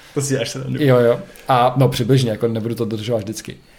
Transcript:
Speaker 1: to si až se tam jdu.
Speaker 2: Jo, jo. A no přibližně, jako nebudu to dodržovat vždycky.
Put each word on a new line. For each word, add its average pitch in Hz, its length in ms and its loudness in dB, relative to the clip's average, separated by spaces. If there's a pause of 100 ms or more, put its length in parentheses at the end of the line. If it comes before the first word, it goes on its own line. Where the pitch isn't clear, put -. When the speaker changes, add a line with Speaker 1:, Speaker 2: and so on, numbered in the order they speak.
(140)
Speaker 1:
to 147 60 -4
si 135 180 -2
až 117 120 -4
se 131 120 -10
tam 131 100 -8
jdu. 139 120 -2
Speaker 2:
Jo, 127 140 6
jo. 120 220 4 (280)
A 127 280 4
no 135 120 4
přibližně, 120 420 0
jako 110 180 -2
nebudu 113 260 -4
to 117 100 -4
dodržovat 107 340 -4
vždycky. 104 380 -10 (220)